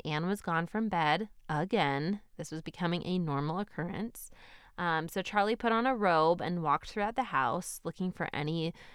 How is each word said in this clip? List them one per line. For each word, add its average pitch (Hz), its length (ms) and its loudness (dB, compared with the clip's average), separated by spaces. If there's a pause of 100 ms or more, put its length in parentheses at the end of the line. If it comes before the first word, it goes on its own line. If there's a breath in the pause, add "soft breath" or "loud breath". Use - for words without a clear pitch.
Anne 156 220 0
was 202 160 -2
gone 165 240 0
from 220 220 -2
bed 170 380 2 (220)
again. 156 720 0 (160)
This - 140 -10
was 156 100 -8
becoming 175 420 -2
a 180 140 -2
normal 156 400 -2
occurrence. 196 720 -6 (480 loud breath)
Um, 165 300 -2
so 185 160 -4
Charlie 208 320 2
put 233 160 0
on 226 160 2
a 262 80 2
robe 175 440 6
and 170 220 -2
walked 151 300 0
throughout 214 240 -2
the 262 80 0
house 135 600 0
looking 180 280 -4
for - 200 -4
any 160 440 -2 (200 loud breath)